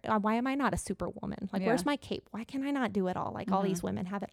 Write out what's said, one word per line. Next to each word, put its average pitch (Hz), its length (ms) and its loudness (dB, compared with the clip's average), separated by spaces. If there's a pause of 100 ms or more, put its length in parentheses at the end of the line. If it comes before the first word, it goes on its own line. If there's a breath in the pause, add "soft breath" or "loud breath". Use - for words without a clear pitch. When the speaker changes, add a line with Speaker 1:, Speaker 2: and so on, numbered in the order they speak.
Speaker 1:
uh, 220 160 4
why 214 160 4
am 240 100 2
I 269 80 0
not 254 220 2
a - 20 0
superwoman? - 720 -4
Like, 190 120 0
Speaker 2:
Yeah. 196 60 2
Speaker 1:
where's 233 180 4
my 294 100 2
cape? - 320 -6
Why 214 140 -6
can 269 200 -6
I 277 60 -2
not 254 240 0
do 190 140 2
it 180 100 0
all? - 160 -2
Like, - 180 -4
all 196 120 4
these 170 160 2
Speaker 2:
Mm-hmm. 180 80 -4
Speaker 1:
women 190 180 -2
have 190 160 -4
it - 120 -6